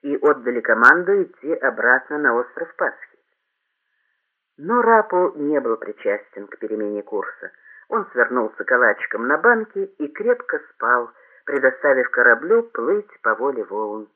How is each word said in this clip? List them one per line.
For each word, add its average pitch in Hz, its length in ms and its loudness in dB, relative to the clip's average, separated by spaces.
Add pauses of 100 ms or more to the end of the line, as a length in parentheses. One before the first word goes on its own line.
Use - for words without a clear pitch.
и 143 140 -4
отдали 123 460 0
команду 170 600 4
идти - 320 -6
обратно 127 640 0
на 131 160 0
остров - 400 -6
Пасхи. - 440 -8 (1400)
Но 220 260 -2
Рапу 214 540 2
не 147 240 -2
был 117 160 -2
причастен 101 720 -8
к - 100 -20
перемене 104 460 -6
курса. - 480 -10 (380)
Он 214 220 -4
свернулся 120 520 -2
калачиком 113 640 0
на 147 100 0
банке 220 460 0
и 147 240 -10
крепко 208 520 -4 (100)
спал, 120 400 0 (360)
предоставив 131 640 0
кораблю 135 540 2
плыть 202 440 -4 (140)
по 110 120 0
воле 123 300 -4
волн. 107 520 -8